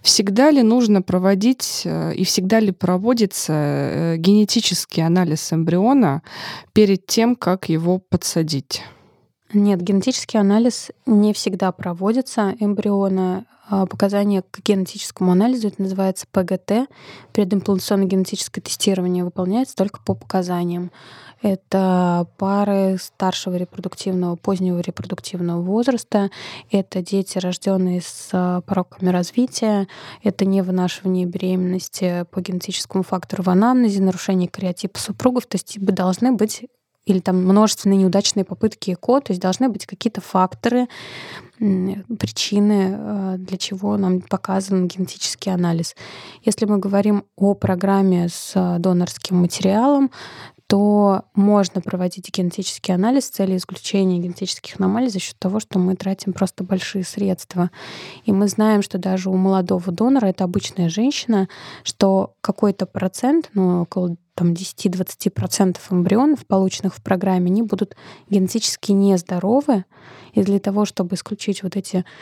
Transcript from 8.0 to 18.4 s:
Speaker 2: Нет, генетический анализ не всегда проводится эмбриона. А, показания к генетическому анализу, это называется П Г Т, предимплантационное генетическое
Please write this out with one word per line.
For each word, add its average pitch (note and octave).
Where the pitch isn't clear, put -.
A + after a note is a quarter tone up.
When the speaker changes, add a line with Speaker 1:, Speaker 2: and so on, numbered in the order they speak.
Speaker 2:
Нет, G3+
генетический G3+
анализ G#3+
не G#3
всегда F#3+
проводится G3
эмбриона. G3
А, G3
показания G3+
к -
генетическому F#3
анализу, A3
это G3
называется F#3+
П F#3+
Г F#3
Т, A#3
предимплантационное G3
генетическое F#3